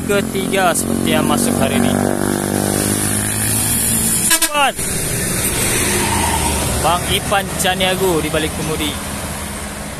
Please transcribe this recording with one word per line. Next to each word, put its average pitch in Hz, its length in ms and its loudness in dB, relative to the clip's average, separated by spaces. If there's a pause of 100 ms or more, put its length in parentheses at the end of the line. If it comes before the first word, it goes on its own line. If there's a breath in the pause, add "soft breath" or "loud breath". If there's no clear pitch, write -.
ketiga 190 640 2
seperti 50 400 0
yang 50 160 2
masuk 50 320 2
hari 50 200 2
ini. 50 120 2 (4000)
Bang 175 300 2
Ipan 196 340 0 (140)
Caniago 185 640 2
di 156 100 -2
balik 156 220 0
kemudi. 156 340 -4 (1120)